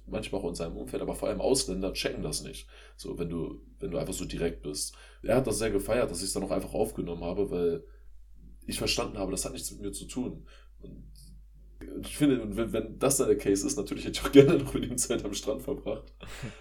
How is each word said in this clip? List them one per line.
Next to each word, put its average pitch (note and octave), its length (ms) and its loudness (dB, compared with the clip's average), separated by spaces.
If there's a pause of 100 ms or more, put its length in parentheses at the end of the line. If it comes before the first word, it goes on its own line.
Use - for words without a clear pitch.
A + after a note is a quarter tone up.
manchmal - 360 -4
auch F2+ 60 -2
in F2 60 -4
seinem F2 220 -4
Umfeld, - 260 -6
aber G2 120 -4
vor G2 140 -2
allem G2 120 -2
Ausländer F#2+ 540 2
checken - 280 -2
das - 220 -4
nicht. - 240 -12 (280)
So, - 220 -8
wenn E2+ 120 -4
du, E2 300 -4 (200)
wenn E2 100 -6
du D2 80 -4
einfach D#2+ 160 -4
so F2+ 100 -6
direkt E2+ 380 -4
bist. - 320 -6 (280)
Er A2+ 140 2
hat C3 100 4
das G#2 120 0
sehr A2 120 0
gefeiert, G2+ 400 0
dass F2 120 -6
ich's G2 120 -4
dann F#2+ 100 -2
auch F2+ 80 -6
einfach F#2 220 -2
aufgenommen E2+ 500 -2
habe, F#2 260 0
weil E2+ 340 0 (840)
ich - 120 -4
verstanden G#2+ 400 -2
habe, F#2+ 140 -2
das - 120 -2
hat - 80 -6
nichts - 200 -8
mit D3 100 -14
mir G2 100 -6
zu - 140 -10
tun. - 400 -6 (340)
Und - 240 -16 (1000)
ich - 140 -10
finde, A#2 400 4
wenn, A2+ 160 0
wenn A2+ 260 -2
das C3+ 200 4
dann A#2+ 100 4
der G#2 100 6
Case G2+ 280 4
ist, - 100 -2
natürlich G2+ 280 -4
hätte - 160 -4
ich - 60 -2
auch - 60 0
<laughs> - 0 -
gerne C#3 260 12
noch C#3 160 -2
mit B2 120 -2
ihm B2 120 -4
Zeit A2 260 0
am G2+ 100 -4
Strand - 280 -2
verbracht. - 500 -6 (480)